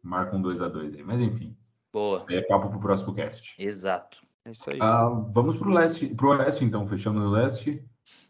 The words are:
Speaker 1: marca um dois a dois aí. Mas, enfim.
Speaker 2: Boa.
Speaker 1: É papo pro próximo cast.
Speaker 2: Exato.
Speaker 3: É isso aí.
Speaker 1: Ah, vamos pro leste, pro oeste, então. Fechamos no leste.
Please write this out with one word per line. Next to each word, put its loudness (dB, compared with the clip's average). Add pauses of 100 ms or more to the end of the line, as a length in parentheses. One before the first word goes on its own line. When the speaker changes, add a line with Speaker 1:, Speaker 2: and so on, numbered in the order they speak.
Speaker 1:
marca -4
um 0
dois -2
a -4
dois -8
aí. -18
Mas, -4
enfim. -2 (360)
Speaker 2:
Boa. -2
Speaker 1:
É 0
papo 2
pro -6
próximo 0
cast. -10
Speaker 2:
Exato. -6 (280)
Speaker 3:
É -16
isso -12
aí. -6
Speaker 1:
Ah, 4
vamos 2
pro -2
leste, 4
pro 2
oeste, 2
então. 0
Fechamos -2
no 0
leste. 0 (460)